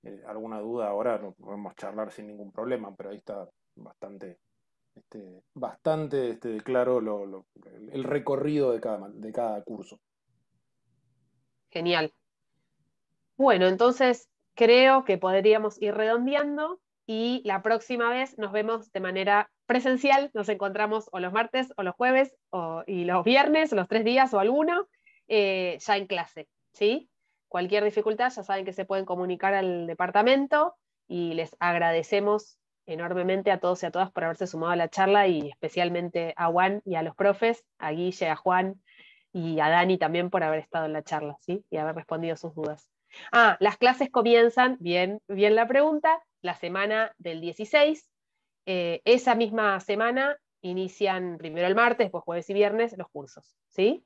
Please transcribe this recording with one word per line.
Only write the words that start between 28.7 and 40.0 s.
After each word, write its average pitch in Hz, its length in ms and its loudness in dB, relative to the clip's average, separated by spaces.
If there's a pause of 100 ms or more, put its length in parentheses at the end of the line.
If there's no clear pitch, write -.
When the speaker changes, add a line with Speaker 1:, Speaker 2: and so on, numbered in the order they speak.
Speaker 2:
se 190 100 -8
pueden 190 220 -2
comunicar 180 480 -2
al 180 320 -2
departamento 254 880 2 (340)
y 170 280 -4
les 165 240 -6
agradecemos 175 1000 0 (300)
enormemente 180 640 -2
a 185 80 2
todos 180 240 -2
y - 20 -4
a 165 60 -4
todas 185 200 -2
por 170 120 -4
haberse 165 240 -4
sumado 165 240 -4
a 175 40 2
la 170 140 0
charla 196 380 4
y 151 240 0
especialmente 175 840 -4
a 170 120 -2
Juan 185 360 2
y 185 120 -6
a 160 80 -2
los 160 120 -8
profes, 202 480 0 (140)
a 151 140 -6
Guille, 180 360 -2
a 156 80 -2
Juan 190 460 0 (500)
y 165 280 -4
a 151 100 4
Dani 180 300 4
también 175 320 0